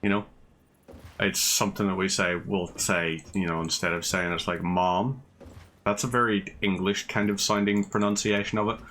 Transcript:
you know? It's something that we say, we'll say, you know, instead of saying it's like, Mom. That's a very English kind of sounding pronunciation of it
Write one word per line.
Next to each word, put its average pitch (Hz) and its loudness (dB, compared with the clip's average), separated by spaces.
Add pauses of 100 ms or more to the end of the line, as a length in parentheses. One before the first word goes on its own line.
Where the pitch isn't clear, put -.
you 104 0
know? 104 2 (920)
It's 98 0
something - 0
that 95 2
we 95 0
say, 90 0
we'll 90 -2
say, 82 0 (100)
you 95 0
know, 82 0
instead 82 -2
of 85 -4
saying 90 0
it's 85 -4
like, 87 -2
Mom. 90 2 (600)
That's 104 0
a 135 -2
very 117 2
English 98 0
kind 104 0
of 101 0
sounding 101 2
pronunciation 104 0
of 107 2
it 113 -2 (120)